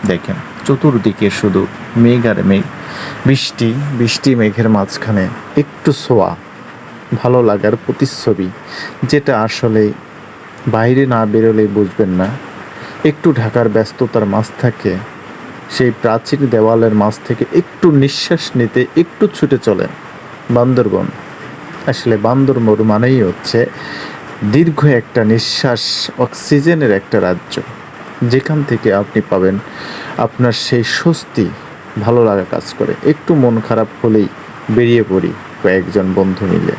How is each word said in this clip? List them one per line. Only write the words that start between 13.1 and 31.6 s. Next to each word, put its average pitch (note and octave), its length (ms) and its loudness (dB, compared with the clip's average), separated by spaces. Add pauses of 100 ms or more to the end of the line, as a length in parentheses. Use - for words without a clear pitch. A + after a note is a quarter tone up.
ঢাকার A#2 360 2
ব্যস্ততার A2 560 0
মাঝ G2+ 200 0 (160)
থেকে, G#2+ 340 0 (760)
সেই B2 220 2
প্রাচীর A#2 580 0
দেওয়ালের A2+ 460 4
মাঝ G#2 180 2 (140)
থেকে A#2 260 -2
একটু - 380 2
নিঃশ্বাস C#3+ 640 0
নিতে B2 300 2 (120)
একটু F3 300 2
ছুটে B2 300 0
চলেন F#2+ 300 0 (640)
বান্দরবন। A#2+ 540 2 (840)
আসলে A#2 300 0
বান্দরবন A#2 680 2
মানেই A#2 380 4
হচ্ছে A2 440 0 (880)
দীর্ঘ D3+ 320 2
একটা B2 380 4
নিঃশ্বাস, - 960 0
অক্সিজেনের C#3+ 720 2
একটা G2 300 0
রাজ্য, F2+ 400 -2 (640)
যেখান C3+ 400 0
থেকে A2+ 300 0
আপনি G2+ 360 0
পাবেন F#2+ 300 2 (580)
আপনার A#2+ 340 0
সেই A#2+ 320 -2
স্বস্তি, - 680 -2 (520)